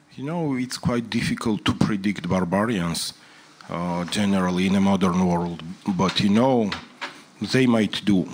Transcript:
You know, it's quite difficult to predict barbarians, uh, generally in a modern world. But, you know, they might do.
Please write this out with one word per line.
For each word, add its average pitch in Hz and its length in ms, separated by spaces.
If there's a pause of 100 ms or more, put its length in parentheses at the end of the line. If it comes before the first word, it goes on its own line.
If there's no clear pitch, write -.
(160)
You 127 80
know, 156 320
it's 127 240
quite 120 320
difficult 117 540
to - 80
predict 98 540
barbarians, 92 840 (560)
uh, 87 360
generally 92 600
in 98 100
a 98 60
modern 185 460
world. 175 340 (260)
But, 92 340
you 101 80
know, 117 420 (680)
they 127 280
might 113 360
do. 95 300